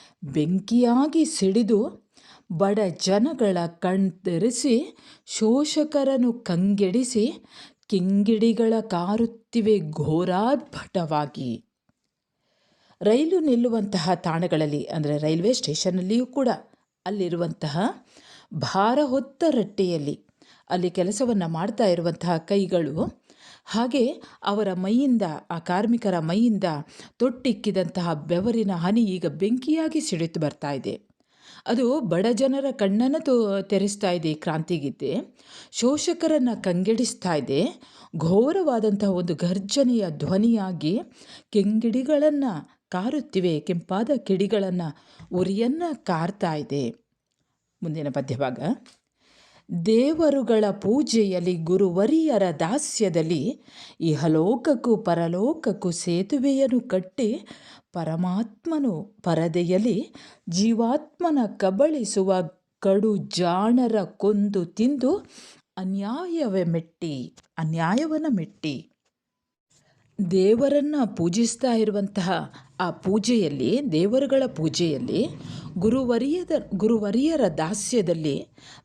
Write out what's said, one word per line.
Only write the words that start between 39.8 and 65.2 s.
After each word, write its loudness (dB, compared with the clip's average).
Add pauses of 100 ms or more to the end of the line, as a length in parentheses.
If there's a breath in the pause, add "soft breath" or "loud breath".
ಧ್ವನಿಯಾಗಿ 0 (520 loud breath)
ಕೆಂಗಿಡಿಗಳನ್ನ 2 (440 soft breath)
ಕಾರುತ್ತಿವೆ, -2
ಕೆಂಪಾದ -4
ಕಿಡಿಗಳನ್ನ, 0 (500 loud breath)
ಉರಿಯನ್ನ 0 (100)
ಕಾರ್ತಾ -2
ಇದೆ. -4 (920)
ಮುಂದಿನ -6
ಪದ್ಯಭಾಗ. -4 (1300 soft breath)
ದೇವರುಗಳ 4
ಪೂಜೆಯಲ್ಲಿ, 0
ಗುರುವರಿಯರ 2 (180)
ದಾಸ್ಯದಲ್ಲಿ, 0 (400 loud breath)
ಇಹಲೋಕಕ್ಕೂ 2
ಪರಲೋಕಕ್ಕೂ -2
ಸೇತುವೆಯನ್ನು 0
ಕಟ್ಟಿ, -2 (460 loud breath)
ಪರಮಾತ್ಮನು -4 (200)
ಪರದೆಯಲ್ಲಿ 0 (360 loud breath)
ಜೀವಾತ್ಮನ 0 (180)
ಕಬಳಿಸುವ 2 (440)
ಕಡು 2
ಜಾಣರ 2
ಕೊಂದು 0
ತಿಂದು 0 (600 loud breath)